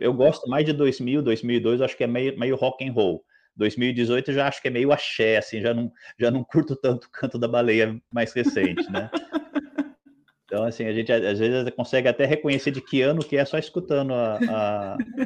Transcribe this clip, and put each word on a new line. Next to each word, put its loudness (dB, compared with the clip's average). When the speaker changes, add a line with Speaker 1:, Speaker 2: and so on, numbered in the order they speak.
Speaker 1:
eu 2
gosto 2
mais 0
de 0
dois 2
mil, 0
dois 0
mil 0
e 2
dois, 0
eu 2
acho -4
que 0
é 2
meio, -2
meio 0
rock -2
and -6
roll. 2
Dois 0
mil 2
e -2
dezoito 0
eu -2
já 2
acho -4
que -4
é 2
meio 2
axé, 2
assim, -2
já 0
não, -2
já 4
não 0
curto 0
tanto -2
o -20
canto -6
da 0
baleia 2
mais -2
recente, 0
né? -6
Speaker 2:
<laughs> -8
Speaker 1:
Então, 0
assim, -4
a -2
gente, -2
às 2
vezes, 2
consegue 0
até 4
reconhecer 0
de -6
que -2
ano 2
que -2
é 4
só -2
escutando -2
a, 0
a, -2